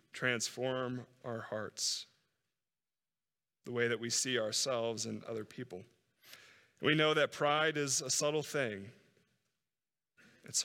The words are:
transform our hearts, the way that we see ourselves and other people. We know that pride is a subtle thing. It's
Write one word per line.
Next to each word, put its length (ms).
transform 960
our 160
hearts, 680
the 80
way 160
that 140
we 80
see 280
ourselves 680
and 180
other 220
people. 380
We 140
know 180
that 180
pride 460
is 240
a 80
subtle 340
thing. 440
It's 220